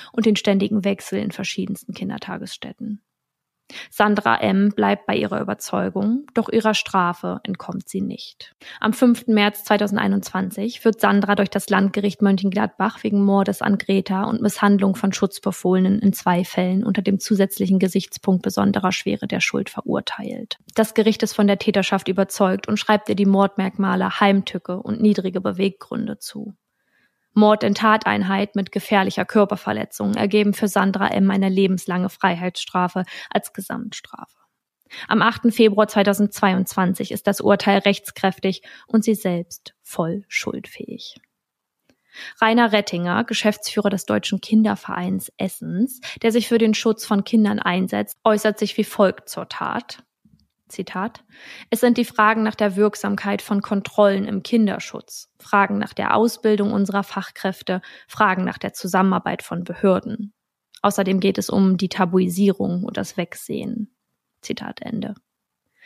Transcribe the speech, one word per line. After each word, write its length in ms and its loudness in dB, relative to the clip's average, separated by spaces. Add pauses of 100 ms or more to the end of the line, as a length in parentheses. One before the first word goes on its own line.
(120)
und 140 0
den 100 4
ständigen 480 0
Wechsel 360 -4
in 120 -4
verschiedensten 600 -8
Kindertagesstätten. 1080 -10 (880)
Sandra 520 2
M. 340 2
bleibt 300 0
bei 100 -2
ihrer 240 -2
Überzeugung, 920 -4
doch 160 -2
ihrer 240 2
Strafe 720 -2
entkommt 440 -8
sie 140 -8
nicht. 520 -12 (280)
Am 100 2
fünften 420 2
März 300 2
zweitausendeinundzwanzig 1200 -2
wird 160 2
Sandra 360 2
durch 140 2
das 200 -4
Landgericht 520 0
Mönchengladbach 800 0
wegen 220 2
Mordes 380 2
an 160 2
Greta 480 0
und 160 -2
Misshandlung 540 2
von 180 -2
Schutzbefohlenen 840 0
in 120 4
zwei 320 0
Fällen 400 0
unter 180 0
dem 180 0
zusätzlichen 600 2
Gesichtspunkt 640 0
besonderer 480 0
Schwere 340 -4
der 140 -4
Schuld 300 -2
verurteilt. 880 -6 (180)
Das 180 2
Gericht 300 2
ist 100 -2
von 140 4
der 100 4
Täterschaft 520 0
überzeugt 580 0
und 80 0
schreibt 320 2
ihr 80 0
die 100 2
Mordmerkmale 920 2
Heimtücke 640 0
und 200 -6
niedrige 380 2
Beweggründe 800 -4
zu. 360 -14 (800)
Mord 300 6
in 120 0
Tateinheit 800 0
mit 160 -4
gefährlicher 500 0
Körperverletzung 920 -2
ergeben 380 2
für 140 -2
Sandra 400 2
M. 240 2
eine 160 2
lebenslange 600 0
Freiheitsstrafe 960 -2 (240)
als 240 -4
Gesamtstrafe. 800 -12 (720)
Am 140 2
achten 320 2
Februar 340 4
zweitausendzweiundzwanzig 1300 0
ist 140 -8
das 120 2
Urteil 400 4
rechtskräftig 840 -2 (220)
und 200 2
sie 100 2
selbst 640 -6
voll 460 -4
schuldfähig. 960 -10 (1200)
Rainer 320 4
Rettinger, 500 0
Geschäftsführer 640 -2
des 160 -4
Deutschen 360 -2
Kindervereins 960 0
Essens, 640 -4 (200)
der 120 2
sich 160 0
für 80 4
den 160 4
Schutz 320 -2
von 180 0
Kindern 360 2
einsetzt, 640 -2
äußert 340 2
sich 160 -4
wie 80 0
folgt 460 0
zur 180 -10
Tat. 560 -8 (640)
Zitat: 580 -10 (440)
„Es 120 -2
sind 160 4
die 80 2
Fragen 380 2
nach 120 0
der 220 0
Wirksamkeit 640 0
von 200 -2
Kontrollen 640 2
im 180 -4
Kinderschutz, 960 -2
Fragen 400 0
nach 160 -6
der 220 0
Ausbildung 560 2
unserer 320 0
Fachkräfte, 800 -6 (260)
Fragen 380 0
nach 120 -6
der 140 -8
Zusammenarbeit 720 0
von 220 -8
Behörden. 640 -2 (500)
Außerdem 380 0
geht 180 0
es 120 -4
um 260 4
die 140 -2
Tabuisierung 960 0
und 100 -8
das 220 -6
Wegsehen.“ 760 -8 (460)
Zitat 420 -10
Ende. 340 -8 (720)